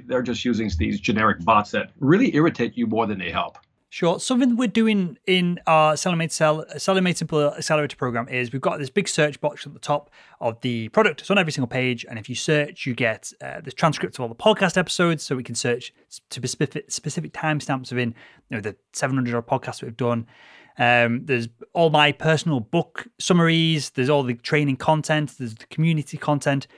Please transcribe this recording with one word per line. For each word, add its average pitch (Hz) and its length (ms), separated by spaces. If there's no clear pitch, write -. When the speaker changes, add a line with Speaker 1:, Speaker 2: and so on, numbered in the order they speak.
Speaker 1:
they're 127 160
just 117 200
using 113 360
these 107 200
generic 101 460
bots 104 260
that 101 280
really 180 360
irritate 143 400
you 117 120
more 113 180
than 101 140
they 90 100
help. 85 300
Speaker 2:
Sure. 170 300
Something 247 360
we're 247 120
doing 208 600
in 180 400
our 156 280
Seller 180 200
Made 165 160
Sell, 156 340
Seller 190 220
Made 180 140
Simple 151 380
Accelerator 151 420
program 117 320
is 123 240
we've 135 80
got - 200
this 135 100
big 202 180
search 151 320
box - 280
at 147 60
the 139 60
top - 300
of 113 200
the 117 280
product. 208 320
It's - 80
on 202 80
every 165 140
single 131 160
page. 127 420
And 120 80
if 110 100
you 127 60
search, 147 540
you 123 80
get, 113 440
uh, 135 220
the 131 100
transcripts - 460
of 131 60
all 117 60
the 113 40
podcast 202 420
episodes. 170 460
So - 140
we 127 80
can 123 100
search 120 400
s-, - 120
to 123 160
specific, - 420
specific - 440
timestamps 143 580
within, 120 240
you 117 80
know, 107 40
the 104 140
seven 135 220
hundred 120 200
odd 117 100
podcasts - 380
we've 120 120
done. 120 300
Um, 120 480
there's 117 220
all 170 180
my 147 200
personal 156 500
book - 440
summaries. 165 720
There's 131 180
all 147 140
the 123 100
training 143 440
content. 151 600
There's 117 160
the - 140
community 156 500
content. 139 480